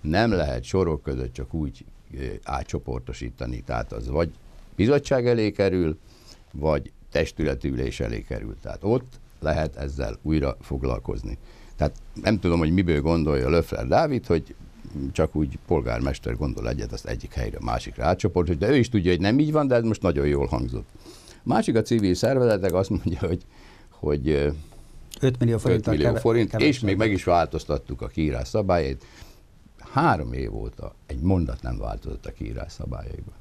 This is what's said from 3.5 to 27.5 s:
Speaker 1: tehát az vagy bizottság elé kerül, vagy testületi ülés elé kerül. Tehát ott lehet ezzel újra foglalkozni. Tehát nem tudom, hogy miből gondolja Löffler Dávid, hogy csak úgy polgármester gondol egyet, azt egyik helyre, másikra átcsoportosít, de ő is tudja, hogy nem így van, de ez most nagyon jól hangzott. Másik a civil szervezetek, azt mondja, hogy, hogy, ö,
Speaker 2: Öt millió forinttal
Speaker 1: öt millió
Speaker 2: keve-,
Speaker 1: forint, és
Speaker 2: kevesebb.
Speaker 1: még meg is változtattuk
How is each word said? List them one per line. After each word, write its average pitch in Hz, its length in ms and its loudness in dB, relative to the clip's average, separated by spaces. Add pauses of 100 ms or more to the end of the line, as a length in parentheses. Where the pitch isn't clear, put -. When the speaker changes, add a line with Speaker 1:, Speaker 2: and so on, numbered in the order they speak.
Speaker 1:
tehát 58 260 -4
az 57 160 -8
vagy 80 220 0 (460)
bizottság 131 520 2
elé 110 240 2
kerül, 90 460 2 (560)
vagy 73 380 0 (200)
testületi 73 580 0
ülés 64 300 -2
elé 57 220 -4
kerül. 53 400 -8
Tehát - 220 -10
ott - 360 0 (200)
lehet 78 360 0
ezzel 69 460 -6
újra 73 400 0
foglalkozni. 60 760 -4 (380)
Tehát 73 180 0 (280)
nem 104 180 2
tudom, 85 200 2
hogy 80 140 2
miből 85 280 4
gondolja 73 480 2
Löffler 80 380 0
Dávid, 131 380 2
hogy 82 300 0 (560)
csak - 240 0
úgy 76 320 -2
polgármester 60 720 -2
gondol 57 320 -4
egyet, 69 220 -6
azt - 140 -10
egyik - 280 -8
helyre, 57 280 -6
másikra 58 440 -4
átcsoportosít, 87 540 2
de 101 100 2
ő 147 60 6
is 123 140 4
tudja, 90 220 4
hogy 87 80 4
nem 107 200 4
így 151 120 2
van, 151 160 2
de 127 80 4
ez 117 80 4
most 107 180 0
nagyon 73 260 2
jól 71 180 2
hangzott. 60 420 -4 (560)
Másik 151 320 2
a 110 60 6
civil 104 320 2
szervezetek, 110 600 2
azt 95 160 2
mondja, 87 300 -2
hogy, 90 260 -2 (440)
hogy, 73 400 -2
ö, 73 200 4 (720)
Speaker 2:
Öt 127 200 0
millió 117 180 2
forinttal 110 360 2
Speaker 1:
öt 147 60 2
millió 120 140 4
Speaker 2:
keve-, 110 100 -2
Speaker 1:
forint, 113 300 6
és 113 60 -2
Speaker 2:
kevesebb. 131 240 4
Speaker 1:
még 95 140 2
meg 110 140 4
is 92 120 2
változtattuk 78 800 0